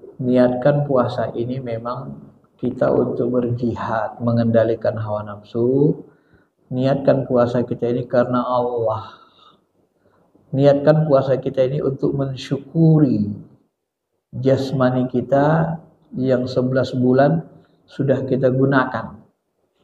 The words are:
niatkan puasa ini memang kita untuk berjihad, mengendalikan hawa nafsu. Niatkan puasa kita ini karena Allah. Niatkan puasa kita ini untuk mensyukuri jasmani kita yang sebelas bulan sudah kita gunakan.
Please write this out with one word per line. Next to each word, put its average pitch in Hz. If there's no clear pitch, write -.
niatkan 127
puasa 120
ini 123
memang 120
kita 127
untuk 123
berjihad, 117
mengendalikan 117
hawa 104
nafsu. 120
Niatkan 135
puasa 120
kita 120
ini 120
karena 123
Allah. 120
Niatkan 143
puasa 135
kita 131
ini 147
untuk 139
mensyukuri 135
jasmani 127
kita 147
yang 127
sebelas 127
bulan 135
sudah 135
kita 127
gunakan. 131